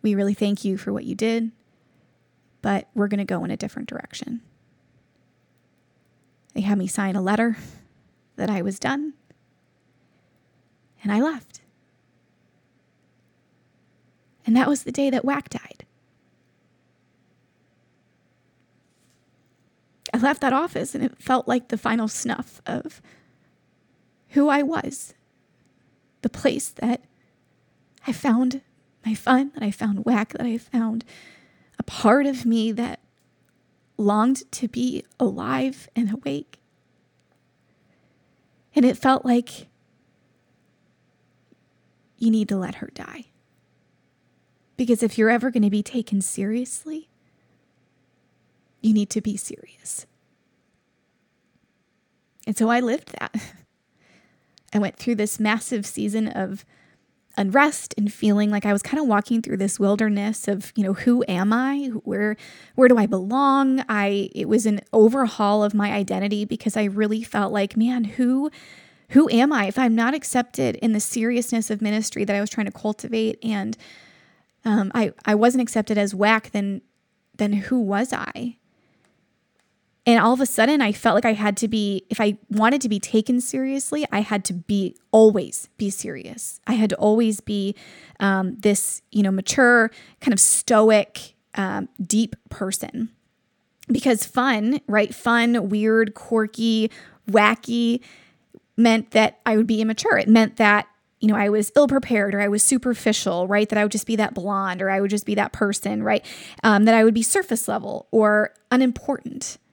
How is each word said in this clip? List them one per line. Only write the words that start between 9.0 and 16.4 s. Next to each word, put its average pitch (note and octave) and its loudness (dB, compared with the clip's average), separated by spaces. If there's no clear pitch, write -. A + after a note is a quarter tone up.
and G#3 -2
I G#3 2
left. D4 -6
And A3+ 2
that C4 4
was C#4+ 0
the - -10
day C#4 0
that B3+ -2
Whack C#4 -4
died. - -18